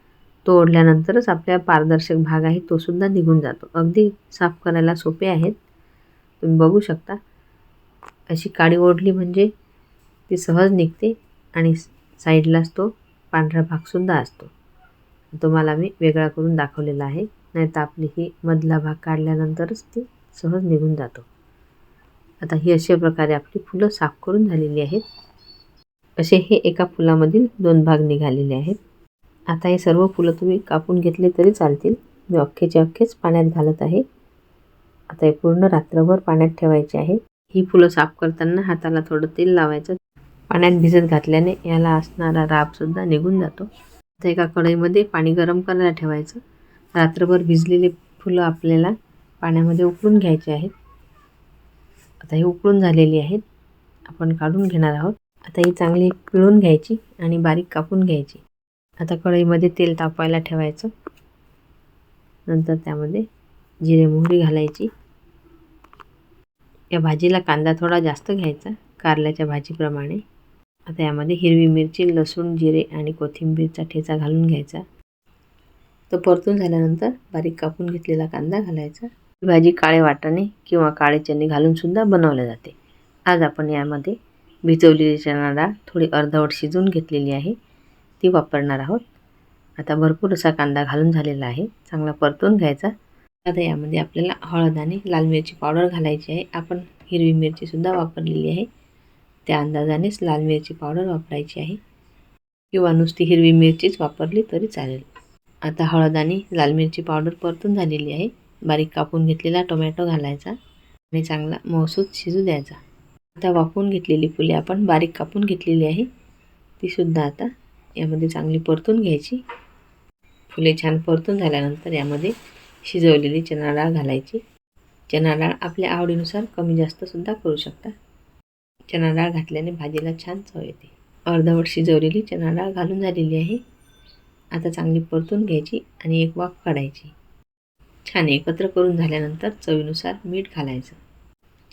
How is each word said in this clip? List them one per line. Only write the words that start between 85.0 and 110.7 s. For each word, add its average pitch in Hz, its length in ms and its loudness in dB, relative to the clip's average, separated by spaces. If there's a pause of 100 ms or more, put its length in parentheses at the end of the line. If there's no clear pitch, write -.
चणा 147 340 -2
डाळ 156 200 0 (160)
थोडी 165 260 -2
अर्धवट 147 380 0
शिजवून 180 380 -2
घेतलेली 151 420 -4
आहे, 147 220 -6 (720)
ती 185 40 4
वापरणार 143 520 0
आहोत. 170 200 -6 (800)
आता 151 180 -6
भरपूर 160 380 0
असा 165 180 0
कांदा 143 320 -2
घालून 151 280 0
झालेला 147 340 -4
आहे, 135 220 -6
चांगला 156 440 -8
परतून 156 460 0
घ्यायचा. 160 320 -2 (580)
आता 175 140 -2
यामध्ये 156 380 -4
आपल्याला 165 420 -4
हळद 165 360 -2
आणि 165 280 -6
लाल 165 200 -2
मिरची 156 300 -2
पावडर 165 320 0
घालायची 156 440 -4
आहे. 175 120 -6 (100)
आपण 170 240 -10 (340)
हिरवी 165 200 2
मिरचीसुद्धा 160 600 -2
वापरलेली 160 560 -4
आहे, 180 160 -4 (840)
त्या 151 120 0
अंदाजानेच 151 600 -4
लाल 156 200 -2
मिरची 156 320 -4
पावडर 160 340 -6
वापरायची 160 520 -8
आहे 160 160 -8 (960)
किंवा 180 200 2
नुसती 165 320 2
हिरवी 165 280 6
मिरचीच 165 500 4
वापरली 160 400 -2 (100)
तरी 190 160 -4
चालेल. 135 340 -10 (600)
आता 156 240 -4
हळद 160 320 2
आणि 170 240 -2 (100)
लाल 151 200 0
मिरची 160 300 -2
पावडर 160 280 -4
परतून 170 460 -4
झालेली 151 360 -4
आहे. 170 160 -4 (380)
बारीक 156 300 0
कापून 160 300 -2
घेतलेला 165 380 -2
टोमॅटो 160 420 -4
घालायचा 147 460 -4 (640)